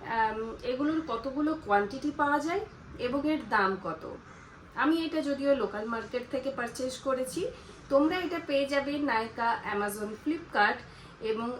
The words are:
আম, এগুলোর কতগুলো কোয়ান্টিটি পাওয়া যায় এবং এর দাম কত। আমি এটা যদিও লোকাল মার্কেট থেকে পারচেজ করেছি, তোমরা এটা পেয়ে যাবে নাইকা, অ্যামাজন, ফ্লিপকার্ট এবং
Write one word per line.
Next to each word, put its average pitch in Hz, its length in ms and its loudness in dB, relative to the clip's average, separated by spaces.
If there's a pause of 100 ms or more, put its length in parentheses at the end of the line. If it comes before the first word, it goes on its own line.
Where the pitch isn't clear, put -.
(180)
আম, 220 220 2 (300)
এগুলোর 294 300 2 (100)
কতগুলো 269 400 0 (140)
কোয়ান্টিটি 208 460 2 (100)
পাওয়া 285 260 4
যায় 370 160 0 (440)
এবং 269 140 0 (120)
এর 302 80 2 (140)
দাম 196 160 4 (160)
কত। 160 180 -6 (800)
আমি 311 140 6 (100)
এটা 311 220 0
যদিও 277 240 2 (100)
লোকাল 208 220 -4 (100)
মার্কেট 240 300 -4 (100)
থেকে 269 240 -2
পারচেজ 254 360 -4 (120)
করেছি, 262 340 0 (520)
তোমরা 311 240 6 (100)
এটা 330 220 -2
পেয়ে 277 240 4
যাবে 277 200 2 (180)
নাইকা, 226 380 0 (160)
অ্যামাজন, 208 460 -2 (120)
ফ্লিপকার্ট 240 560 2 (520)
এবং 226 180 0 (120)